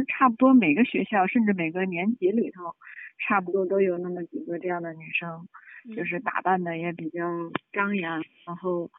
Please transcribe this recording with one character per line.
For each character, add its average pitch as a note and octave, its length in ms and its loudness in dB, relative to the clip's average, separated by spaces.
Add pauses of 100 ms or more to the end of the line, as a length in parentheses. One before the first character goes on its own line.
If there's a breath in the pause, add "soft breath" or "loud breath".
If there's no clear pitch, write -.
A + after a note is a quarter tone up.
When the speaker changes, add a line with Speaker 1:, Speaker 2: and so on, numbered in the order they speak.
Speaker 1:
差 - 220 4
不 A3+ 80 0
多 C4 180 8
每 F3+ 200 8
个 A3 100 4
学 - 200 0
校， F#3+ 220 2
甚 A3+ 180 2
至 G#3 80 4
每 E3+ 200 -2
个 F#3 140 0
年 F#3+ 280 -2
级 F#3 160 2
里 A3 220 0
头， F3 200 -12 (540 loud breath)
差 G3+ 140 2
不 F3+ 100 -4
多 F#3+ 160 2
都 F#3+ 140 2
有 F3+ 180 2
那 F3+ 100 -6
么 F3+ 160 -6
几 - 200 -10
个 E3+ 160 -6
这 F3+ 80 -6
样 F3 120 -2
的 E3+ 140 -8
女 D#3+ 160 -16
生， E3+ 180 -4 (600 loud breath)
Speaker 2:
嗯。 A3 60 -12
Speaker 1:
就 F3 80 -4
是 F3 160 -4
打 - 200 -4
扮 F#3 220 2
的 E3+ 160 -4
也 E3+ 140 -4
比 E3 180 -8
较 F3 140 -6 (480)
张 G3+ 240 -2
扬， E3 260 -4 (240)
然 F3 100 -10
后 F3+ 420 -4